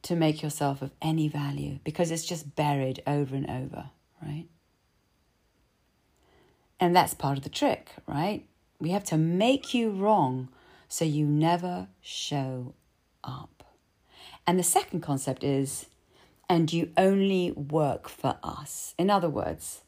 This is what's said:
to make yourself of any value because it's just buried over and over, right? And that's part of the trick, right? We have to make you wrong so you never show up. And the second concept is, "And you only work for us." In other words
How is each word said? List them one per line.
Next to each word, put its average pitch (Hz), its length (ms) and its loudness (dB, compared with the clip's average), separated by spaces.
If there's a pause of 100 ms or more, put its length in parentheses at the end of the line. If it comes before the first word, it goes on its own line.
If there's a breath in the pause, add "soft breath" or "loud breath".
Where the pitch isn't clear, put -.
to 175 140 -2
make 156 260 2
yourself 143 380 -2
of 127 100 -8 (120)
any 160 260 2
value 143 560 -4
because 160 260 0
it's 165 140 -4
just 156 320 -8
buried 139 500 0
over 143 300 0
and 139 140 -4
over, 131 400 -8 (320)
right? 156 240 -8 (2250 soft breath)
And 175 160 6
that's 170 160 6
part 139 240 -2
of 135 80 -8
the 147 60 -8
trick, - 400 0 (160)
right? 190 400 -4 (320)
We 165 140 -2
have 202 120 -2
to 160 140 0
make 196 560 2
you 226 160 2
wrong 180 580 2 (400 soft breath)
so - 160 -2
you 151 220 2
never 175 600 2 (120)
show 131 720 -6 (500)
up. - 400 -14 (840 loud breath)
And 175 120 4
the 180 40 2
second - 400 0
concept 135 420 -2
is, 139 400 0 (640 soft breath)
"And 165 240 4
you 170 240 0
only 196 540 4
work 143 580 -2
for - 340 -4
us." - 540 -10
In 185 140 2
other 185 180 4
words - 600 -6